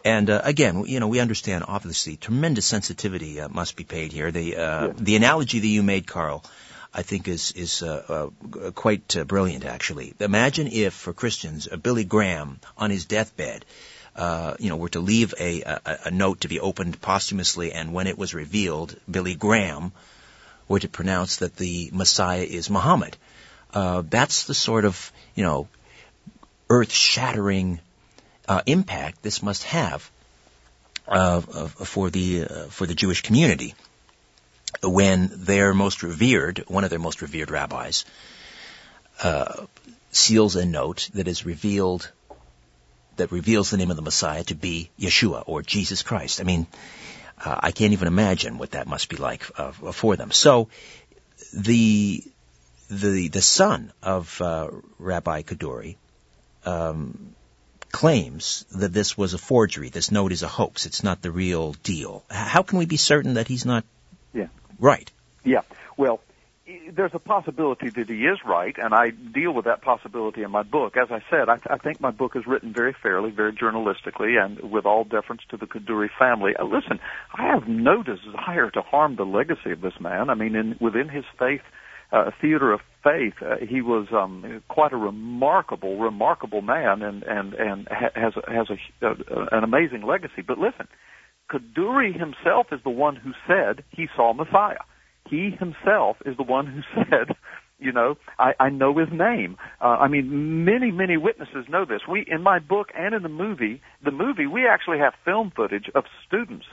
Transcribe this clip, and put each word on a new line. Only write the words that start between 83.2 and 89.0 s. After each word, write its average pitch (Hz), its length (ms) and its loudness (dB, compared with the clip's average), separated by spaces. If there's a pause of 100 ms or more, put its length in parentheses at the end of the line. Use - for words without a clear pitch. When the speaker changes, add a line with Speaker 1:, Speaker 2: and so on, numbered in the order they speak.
Speaker 2:
uh, - 160 -2 (100)
he 123 140 -2
was, 113 320 0
um, 98 560 -2
quite 151 240 2
a 131 60 -6
remarkable, 110 1000 -2
remarkable 110 600 0
man, 110 420 0
and, 104 200 -8
and, 101 320 -6
and 101 360 -4
ha-, 117 240 -2
has, 113 200 -2 (120)
has 113 200 -2 (340)